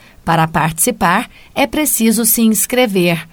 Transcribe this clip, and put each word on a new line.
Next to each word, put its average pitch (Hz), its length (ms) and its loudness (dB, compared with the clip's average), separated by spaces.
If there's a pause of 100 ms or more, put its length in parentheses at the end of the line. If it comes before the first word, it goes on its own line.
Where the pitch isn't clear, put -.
(240)
Para 160 240 2
participar, 170 800 -2 (260)
é 269 100 0
preciso 226 600 0
se 226 180 0
inscrever. 202 880 0